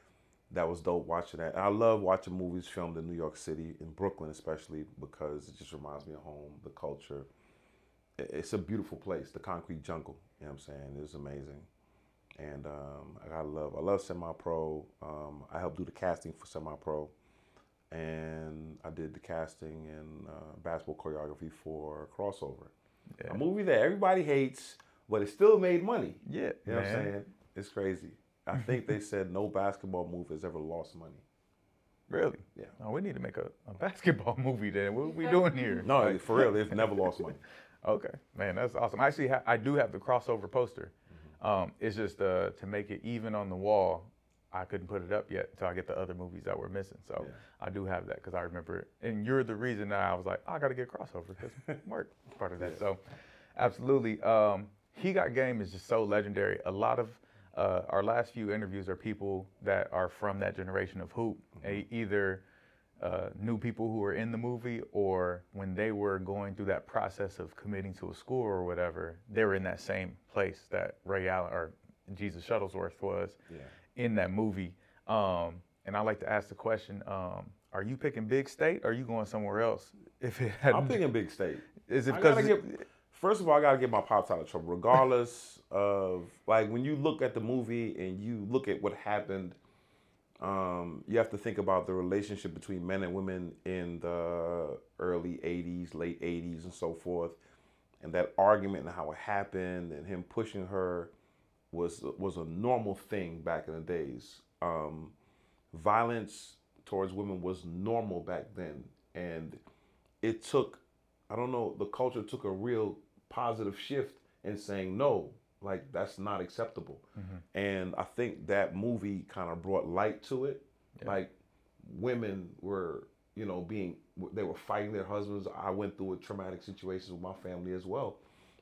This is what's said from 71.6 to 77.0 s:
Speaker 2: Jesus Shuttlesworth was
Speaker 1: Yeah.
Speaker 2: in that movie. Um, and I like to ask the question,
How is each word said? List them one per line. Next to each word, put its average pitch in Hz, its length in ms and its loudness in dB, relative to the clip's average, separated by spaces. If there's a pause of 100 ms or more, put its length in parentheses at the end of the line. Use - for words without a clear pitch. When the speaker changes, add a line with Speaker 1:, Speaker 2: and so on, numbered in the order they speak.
Speaker 2:
Jesus 90 280 -6
Shuttlesworth 92 560 -2
was 92 380 -2 (140)
Speaker 1:
Yeah. 82 60 -14 (400)
Speaker 2:
in 117 180 0
that 92 160 4
movie. 95 420 0 (320)
Um, 87 560 2 (240)
and 98 100 -6
I 104 40 2
like 107 220 2
to - 60 -4
ask 104 220 0
the 98 60 -10
question, 107 500 -2